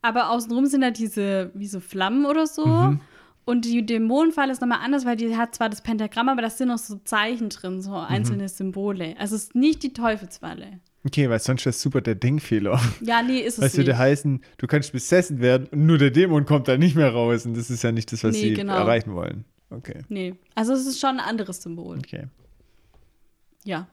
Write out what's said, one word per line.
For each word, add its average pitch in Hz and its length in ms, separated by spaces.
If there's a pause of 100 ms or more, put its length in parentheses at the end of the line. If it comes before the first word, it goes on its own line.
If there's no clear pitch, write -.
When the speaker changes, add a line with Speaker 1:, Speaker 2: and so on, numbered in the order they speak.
Speaker 1:
aber 226 300
außenrum 240 360
sind 269 140
da 247 100
diese, 196 600
wie 202 140
so 190 120
Flammen 196 460
oder 311 220
so. 302 180
Speaker 2:
Mhm. 320 360 (420)
Speaker 1:
Und 240 220
die 233 200
Dämonenfalle 269 680
ist 254 100
nochmal 240 220
anders, 269 200
weil 240 140
die 226 180
hat 233 200
zwar 226 140
das 208 120
Pentagramm, 226 480
aber 254 140
da 226 60
sind 254 180
noch 240 100
so 208 260
Zeichen 220 460
drin, 185 320
so 196 80
Speaker 2:
Mhm. 202 80
Speaker 1:
einzelne 196 520
Symbole. 190 680
Also 208 160
es 208 100
ist - 100
nicht 302 280
die 262 100
Teufelsfalle. 202 840 (240)
Speaker 2:
Okay, 139 260
weil 113 100
sonst 127 260
wäre 123 80
super 131 280
der 113 120
Denkfehler. 120 680 (220)
Speaker 1:
Ja, 233 220
nee, 254 160
ist 233 180
es 214 60
Speaker 2:
Weißt 135 160
du, 139 40
der 131 120
Speaker 1:
nicht. 117 40
Speaker 2:
heißen, 139 420 (180)
du 123 80
kannst 147 240
besessen 160 500
werden 127 300
und 147 160
nur 160 100
der 139 140
Dämon 156 340
kommt 143 220
da 131 100
nicht 156 180
mehr 151 160
raus. 117 360
Und 113 100
das 117 140
ist 120 120
ja 120 80
nicht 113 200
das, 110 120
was 113 100
Speaker 1:
Nee, 107 160
Speaker 2:
sie 107 40
Speaker 1:
genau. 101 220
Speaker 2:
erreichen 110 400
wollen. 85 300 (260)
Okay. - 380
Speaker 1:
Nee, 185 260 (180)
also 226 200
es 262 120
ist 262 140
schon 269 120
ein 262 80
anderes 202 440
Symbol. 170 340
Speaker 2:
Okay. - 300 (1400)
Speaker 1:
Ja. 180 300